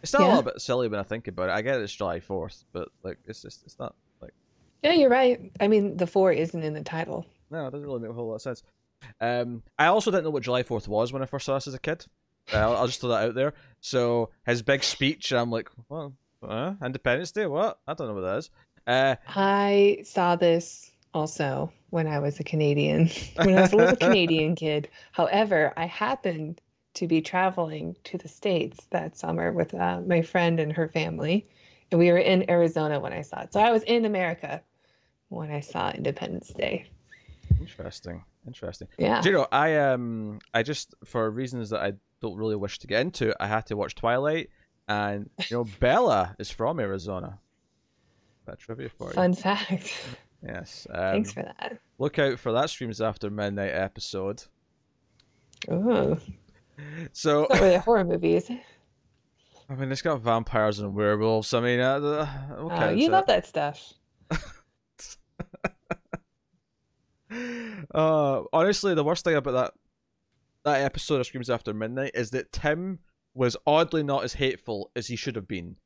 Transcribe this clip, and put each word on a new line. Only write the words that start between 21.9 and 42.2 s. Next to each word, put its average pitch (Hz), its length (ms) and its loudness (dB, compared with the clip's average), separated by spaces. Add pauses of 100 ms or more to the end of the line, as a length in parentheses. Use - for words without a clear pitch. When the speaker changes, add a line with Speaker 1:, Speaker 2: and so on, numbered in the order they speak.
Speaker 2:
when 165 160 0
I 151 100 -2
was 143 220 -2
a 151 40 -6
Canadian, 151 680 2 (140)
<laughs> - 120 -14
when 185 200 6
I 185 60 10
was 185 120 6
a - 40 4
little 185 180 8
Speaker 1:
<laughs> 170 120 2
Speaker 2:
Canadian 165 480 4
kid. 151 340 -2 (220)
However, 185 680 2
I 165 80 -4
happened 170 720 -4 (360)
to 180 120 -4
be 160 140 2
traveling 170 760 -2 (100)
to - 120 -10
the 165 100 -12
States 175 640 -4
that 165 260 -6
summer - 380 -2
with, 170 220 -2
uh, 180 260 -2
my 175 220 2
friend 170 360 2
and 151 140 -2
her 160 160 -2
family, 160 580 -2 (440)
and 170 80 4
we 175 120 8
were 175 60 8
in 185 320 4
Arizona 165 500 2
when - 140 -8
I - 80 -8
saw - 200 -10
it. - 120 -14
So 202 60 2
I 233 120 6
was 220 120 4
in 226 220 2
America 170 560 -4 (680)
when 160 220 -8
I 147 80 -6
saw 95 320 -6
Independence - 580 -6
Day. - 380 -6 (720)
Speaker 1:
Interesting. - 640 -12 (240)
Interesting. - 400 -14 (100)
Speaker 2:
Yeah. - 240 2
Speaker 1:
Do 180 80 2
you 196 60 4
know, 139 160 2
I, 151 260 2
um, 117 640 0 (120)
I 117 120 0
just, - 320 -8 (100)
for 110 240 -2
reasons 120 400 -8
that 110 120 -2
I 98 120 -2 (280)